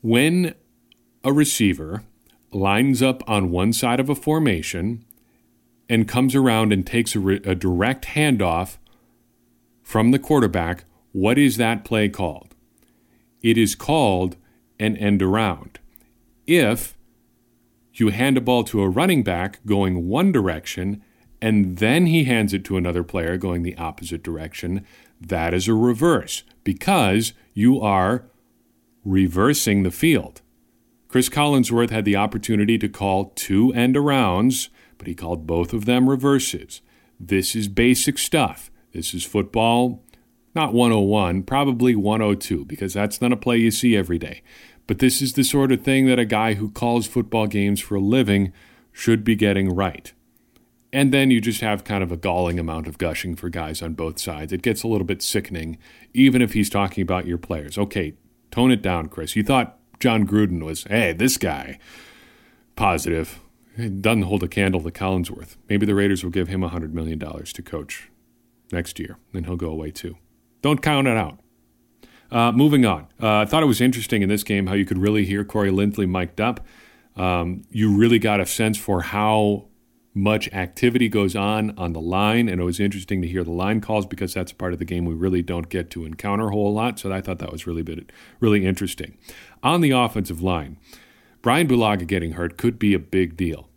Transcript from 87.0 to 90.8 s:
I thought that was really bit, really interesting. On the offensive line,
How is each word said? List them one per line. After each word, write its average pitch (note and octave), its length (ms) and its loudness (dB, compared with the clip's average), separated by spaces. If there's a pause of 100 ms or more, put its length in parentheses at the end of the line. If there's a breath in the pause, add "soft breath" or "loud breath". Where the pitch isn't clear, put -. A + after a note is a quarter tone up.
I F#2+ 80 -4
thought F#2 200 -8
that F2 120 -10
was E2+ 160 -12
really E2 160 -6
bit, - 300 -12 (260 loud breath)
really G#2 260 4
interesting. - 520 -4 (440 loud breath)
On E3+ 200 2
the D3 100 4
offensive A2 500 -2
line, D#2+ 360 -4 (640 soft breath)